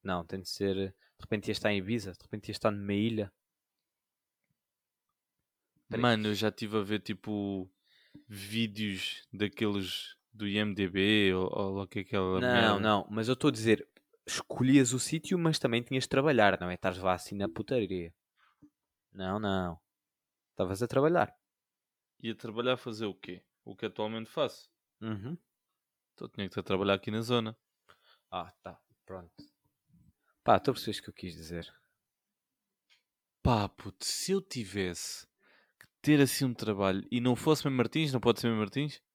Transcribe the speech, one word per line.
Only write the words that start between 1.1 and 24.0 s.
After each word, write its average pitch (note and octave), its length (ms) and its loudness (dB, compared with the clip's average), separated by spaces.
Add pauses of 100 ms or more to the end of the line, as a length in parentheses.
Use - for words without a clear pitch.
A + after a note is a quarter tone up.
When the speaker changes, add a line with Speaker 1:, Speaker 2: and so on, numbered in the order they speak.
Speaker 1:
repente - 280 -6
ia G#2+ 40 -2
estar G#2 200 -2
em G2+ 60 0
Ibiza, G2 340 -4
de - 100 -20
repente - 260 -14
ia G#2+ 40 -8
estar G#2+ 200 0
numa G2+ 220 -4
ilha. G#2+ 380 -2 (2500)
Peraí. A#2+ 200 2
Speaker 2:
Mano, G#2+ 200 2
eu G#2+ 60 2
já G#2+ 140 0
estive G#2+ 300 -4
a G#2 40 0
ver, G2+ 180 -2
tipo, G2 720 -6 (580)
vídeos G#2 1040 -4
daqueles G2+ 840 -2 (160)
do G#2+ 160 -6
I G2+ 100 0
M G#2 160 0
D F#2+ 140 0
B G2 460 4
ou, F#2 180 2
ou G2 240 -2
lá G2 80 -4
o - 40 -12
que G#2 120 -6
é - 20 -8
aquela F#2 380 0
Speaker 1:
Não, A#2 400 4
Speaker 2:
merda. - 0 -
Speaker 1:
não, G#2+ 300 2
mas A2 180 -2
eu C3 60 2
estou D3+ 140 2
a C3+ 40 4
dizer, A2 360 4 (380)
escolhias C3 680 4
o B2+ 60 -2
sítio, E3 400 -2
mas D#3+ 200 2
também A#2+ 240 0
tinhas C3 220 -2
de - 60 -12
trabalhar, B2 500 6
não F2+ 100 -4
é? F2+ 40 -2
Estás F#2 240 -2
vá F#2 160 2
assim F2+ 220 -8
na G2+ 120 -2
putaria. F#2+ 640 -4 (1000)
Não, G2 260 -2
não. F#2 420 0 (720)
Estavas G2 300 -2
a A#2+ 60 -2
trabalhar. D3+ 480 2 (840)
Speaker 2:
Ia A2+ 140 -6
trabalhar A#2+ 380 -4
a B2+ 40 0
fazer A2+ 300 -8
o F#2+ 80 -4
quê? - 300 -16 (200)
O G#2+ 120 -16
que A2+ 100 -8
atualmente A2 420 -6